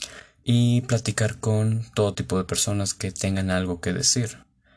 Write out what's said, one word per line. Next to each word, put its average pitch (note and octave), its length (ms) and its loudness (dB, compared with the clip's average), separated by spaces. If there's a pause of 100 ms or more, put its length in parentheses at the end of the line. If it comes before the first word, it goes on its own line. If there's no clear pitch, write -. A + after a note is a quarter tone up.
(440)
y A#2+ 380 4
platicar A2 580 0
con A2 460 0 (100)
todo G2+ 180 2
tipo F#2 240 -4
de F#2 60 0
personas G2 500 -2
que F#2+ 180 -6
tengan G2 380 -2
algo F#2 300 -2
que F2+ 140 -4
decir. - 500 -2 (340)